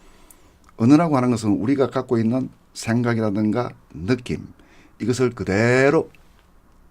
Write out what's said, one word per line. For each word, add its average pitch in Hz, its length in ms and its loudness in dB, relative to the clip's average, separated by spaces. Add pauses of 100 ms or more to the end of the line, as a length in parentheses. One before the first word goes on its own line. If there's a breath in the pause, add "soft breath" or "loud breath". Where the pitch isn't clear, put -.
(760 soft breath)
언어라고 147 400 4
하는 123 120 0
것은 107 220 -2
우리가 117 400 0
갖고 127 260 -4
있는 117 320 -2 (240)
생각이라든가 110 960 -2 (240)
느낌, 95 540 -6 (520 soft breath)
이것을 123 360 -2
그대로 123 720 2 (800)